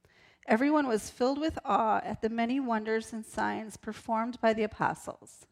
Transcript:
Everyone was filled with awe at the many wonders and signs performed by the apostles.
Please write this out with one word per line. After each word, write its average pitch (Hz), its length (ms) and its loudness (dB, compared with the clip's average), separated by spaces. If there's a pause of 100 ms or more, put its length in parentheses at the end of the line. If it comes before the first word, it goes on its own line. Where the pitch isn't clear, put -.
(460)
Everyone 285 400 4
was 214 240 0
filled 269 300 0
with 320 240 -2
awe 214 400 2
at - 180 -6
the 220 60 0
many 233 320 0
wonders 220 520 -2
and 220 140 -10
signs 208 500 -6
performed 226 640 -4
by 226 120 6
the 220 100 0
apostles. - 880 -4